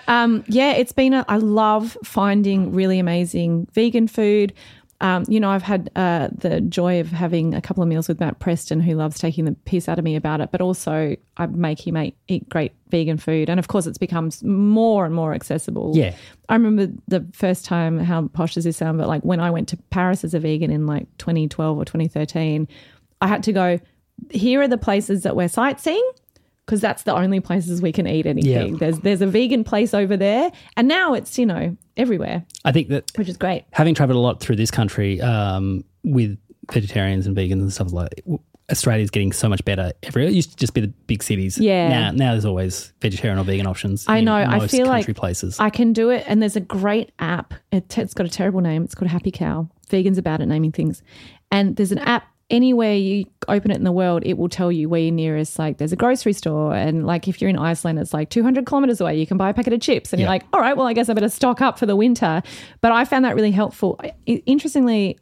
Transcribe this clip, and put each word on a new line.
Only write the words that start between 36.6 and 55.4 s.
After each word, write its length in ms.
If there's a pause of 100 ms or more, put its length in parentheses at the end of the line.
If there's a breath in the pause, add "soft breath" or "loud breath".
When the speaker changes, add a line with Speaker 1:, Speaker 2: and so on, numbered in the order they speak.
Speaker 2:
vegetarians 540
and 100
vegans 180
and 200
stuff 180
like, 220 (120)
w-, 140 (300)
Australia's 400
getting 220
so 180
much 160
better 280 (100)
everywhere. 260
It 60
used 160
to 60
just 180
be 60
the 80 (180)
big 160
cities. 340
Speaker 1:
Yeah. 320
Speaker 2:
Now, 220
now 220
there's 120
always 460 (100)
vegetarian 380
or 60
vegan 200
options 420
Speaker 1:
I 100
Speaker 2:
in 80
Speaker 1:
know. 100
I 240
Speaker 2:
most 120
Speaker 1:
feel 140
Speaker 2:
country 280
Speaker 1:
like 40
Speaker 2:
places. 420
Speaker 1:
I 120
can 220
do 180
it. 160
And 140
there's 160
a 40
great 560
app. 360 (180)
It, 260
it's 160
got 140
a 20
terrible 320
name. 220
It's 100
called 160
Happy 220
Cow. 360 (220)
Vegans 300
are 20
bad 200
at 80
naming 240
things. 280 (480 loud breath)
And 280
there's 160
an 60
app, 260 (240)
anywhere 460
you 300 (240)
open 220
it 60
in 60
the 80
world, 340
it 120
will 100
tell 240
you 160
where 140
your 100
nearest, 480